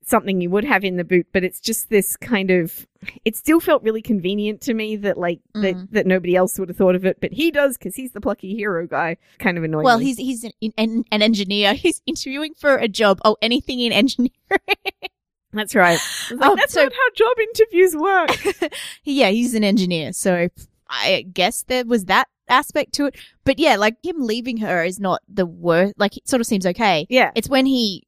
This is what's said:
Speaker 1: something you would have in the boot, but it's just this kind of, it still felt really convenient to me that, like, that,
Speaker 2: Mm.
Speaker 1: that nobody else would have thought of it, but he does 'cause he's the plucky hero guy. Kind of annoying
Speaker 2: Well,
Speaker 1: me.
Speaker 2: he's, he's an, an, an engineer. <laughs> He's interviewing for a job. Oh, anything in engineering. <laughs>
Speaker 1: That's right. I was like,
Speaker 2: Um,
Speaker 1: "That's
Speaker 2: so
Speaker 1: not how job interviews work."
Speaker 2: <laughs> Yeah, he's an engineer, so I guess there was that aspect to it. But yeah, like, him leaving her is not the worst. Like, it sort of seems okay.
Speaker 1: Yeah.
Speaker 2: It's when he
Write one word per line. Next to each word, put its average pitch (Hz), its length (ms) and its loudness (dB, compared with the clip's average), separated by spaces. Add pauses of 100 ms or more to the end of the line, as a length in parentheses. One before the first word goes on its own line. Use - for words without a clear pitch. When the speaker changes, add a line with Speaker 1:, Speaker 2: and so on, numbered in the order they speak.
Speaker 1:
something 196 380 0
you 175 100 -4
would 208 140 0
have 208 200 0
in 185 120 -2
the 175 80 -2
boot, 175 280 0
but 185 120 0
it's - 160 -6
just - 300 -6
this 202 260 0
kind 196 340 -2
of, 180 360 0 (380)
it 220 120 -2
still 320 240 2
felt 302 240 0
really 220 180 -2
convenient 208 600 -2
to 233 120 -2
me 214 220 -4
that, 202 220 -2
like, 175 220 -4 (140)
that, 196 220 -2
Speaker 2:
Mm. 185 160 -14
Speaker 1:
that 208 140 2
nobody 180 280 2
else 185 240 2
would 185 120 -6
have - 80 -12
thought 180 180 6
of 190 80 -2
it, 185 160 0
but - 120 -6
he 302 200 0
does 285 240 2
'cause - 180 -12
he's 262 180 -12
the - 80 -14
plucky 202 360 -6
hero 196 300 -4
guy. 160 320 -4 (200)
Kind 175 200 -2
of 165 60 -4
annoying 156 200 -2
Speaker 2:
Well, 233 140 6
Speaker 1:
me. 247 80 -2
Speaker 2:
he's, 262 100 -4
he's 247 280 -8
an, 220 320 -8
an, 226 360 0
an 214 100 2
engineer. 208 520 2
<laughs> - 120 -4
He's - 200 -2
interviewing 294 480 -8
for 285 220 2
a 233 120 0
job. 196 360 2
Oh, 214 180 4
anything 247 380 -2
in 233 120 0
engineering. 254 400 2 (180)
<laughs> 403 100 2 (920)
Speaker 1:
That's 208 220 -6
right. 175 240 6
I - 360 -8
was 254 60 -4
like, 269 100 6
Speaker 2:
Um, 392 60 4
Speaker 1:
"That's 403 180 0
Speaker 2:
so 330 80 4
Speaker 1:
not 277 100 2
how 508 220 0
job 466 240 2
interviews 427 580 2
work." 349 760 0 (160)
Speaker 2:
<laughs> - 160 -20
Yeah, 269 260 2
he's 233 240 0
an 214 100 2
engineer, 180 480 0
so 180 360 0 (400)
I 185 440 0
guess 180 300 0
there 254 220 -4
was 226 220 0
that 254 220 2 (200)
aspect 294 460 0
to 285 120 -2
it. 277 100 -6 (280)
But 269 140 2
yeah, 277 180 4
like, 214 280 0
him 339 220 -6
leaving 226 320 -4
her 180 260 -2
is 185 160 -6
not 190 280 -2
the 190 180 -2
worst. 175 500 0
Like, 202 200 0
it - 120 -16
sort 254 120 2
of 233 60 -2
seems 190 200 0
okay. 180 420 0
Speaker 1:
Yeah. 240 260 2
Speaker 2:
It's 226 140 -4
when 262 180 2
he 233 420 -2